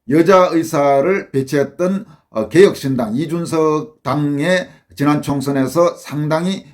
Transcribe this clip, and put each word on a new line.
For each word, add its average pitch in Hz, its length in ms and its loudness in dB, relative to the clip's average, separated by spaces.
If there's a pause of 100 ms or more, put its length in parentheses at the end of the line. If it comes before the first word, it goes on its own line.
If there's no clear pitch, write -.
여자 175 420 4
의사를 147 800 0
배치했던, 147 760 -2 (260)
어, 110 180 -4
개혁신당 135 640 2
이준석 156 880 -2
당에 147 680 -2 (260)
지난 147 260 0
총선에서 143 720 0
상당히 156 800 -4